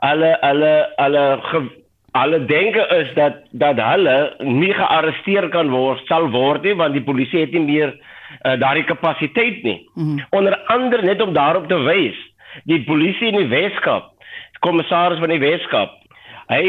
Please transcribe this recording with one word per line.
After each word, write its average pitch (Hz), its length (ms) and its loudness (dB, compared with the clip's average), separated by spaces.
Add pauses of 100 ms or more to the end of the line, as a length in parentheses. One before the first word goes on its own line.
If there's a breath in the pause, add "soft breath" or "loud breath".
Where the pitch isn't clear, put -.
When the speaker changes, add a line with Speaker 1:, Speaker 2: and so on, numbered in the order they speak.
Speaker 1:
hulle, 156 400 2
hulle, 151 560 4
hulle 139 460 2
ge-, 151 280 -4 (420)
hulle 143 340 0
denke 190 400 0 (100)
is 135 180 -2
dat, 147 200 2 (180)
dat 139 240 0
hulle 139 640 2
nie 143 340 0
gearresteer 175 760 0
kan 160 220 0
word, 131 360 0
sal 165 240 0
word 135 320 0
nie, 202 120 0
want 160 180 0
die 139 120 -2
polisie 135 360 -2
het 156 120 -2
nie 165 80 0
meer, 147 340 0 (480 loud breath)
eh, 131 160 2
daardie 135 260 0
kapasiteit 165 760 -2
nie. 104 320 -4
Speaker 2:
Mhm. 151 240 -4 (120)
Speaker 1:
Onder 196 360 2
andere 240 360 0
net 190 200 0
om 190 100 -2
daarop 151 360 0
te 180 100 0
wys, 143 380 0 (480 loud breath)
die 151 200 0
polisie 170 440 0
in 208 100 0
die 156 100 0
Weskaap, 139 560 -2 (480 loud breath)
die - 80 -20
kommissaris 170 580 0
van 165 100 -2
die 165 100 0
Weskaap, 139 520 0 (580 loud breath)
hy 131 200 0